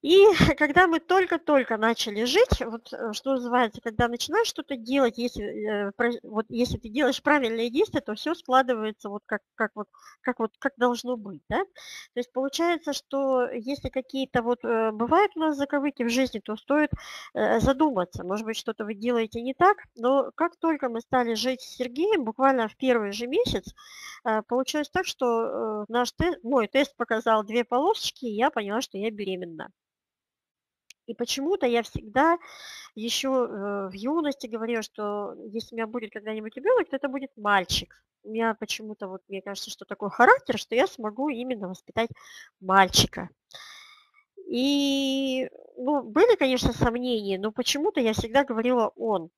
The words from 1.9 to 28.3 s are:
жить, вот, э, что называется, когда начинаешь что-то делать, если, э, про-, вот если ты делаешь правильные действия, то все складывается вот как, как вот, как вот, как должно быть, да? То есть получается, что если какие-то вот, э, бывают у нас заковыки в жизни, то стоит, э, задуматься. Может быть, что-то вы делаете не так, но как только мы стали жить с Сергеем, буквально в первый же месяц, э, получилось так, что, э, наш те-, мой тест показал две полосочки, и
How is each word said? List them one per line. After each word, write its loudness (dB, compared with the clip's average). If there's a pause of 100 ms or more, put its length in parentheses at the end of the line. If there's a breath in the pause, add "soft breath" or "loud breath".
жить, 4
вот, -8
э, -6
что -2
называется, 0
когда 0
начинаешь -2
что-то -8
делать, 0
если, -4
э, -8
про-, 0
вот -4
если -2
ты -12
делаешь 0
правильные 0
действия, 0
то -8
все -4
складывается 0
вот -10
как, -6 (120)
как -2
вот, -8 (340 loud breath)
как -4
вот, -2
как -4
должно -2
быть, -14
да? -2 (560 loud breath)
То -4
есть -10
получается, -2
что 0
если -8
какие-то -4
вот, -2
э, 2
бывают 2
у -6
нас 2
заковыки -2
в 0
жизни, 0
то -8
стоит, 0 (440 loud breath)
э, 2
задуматься. 0
Может -4
быть, -6
что-то -8
вы -8
делаете -2
не -6
так, 6 (180)
но 2
как -2
только 0
мы -4
стали 0
жить -2
с -18
Сергеем, 0
буквально 2
в -10
первый 2
же -8
месяц, -2 (520 loud breath)
э, 0
получилось -2
так, -2
что, -2
э, -8
наш 0
те-, -2
мой 2
тест 0
показал 0
две -2
полосочки, 0
и -6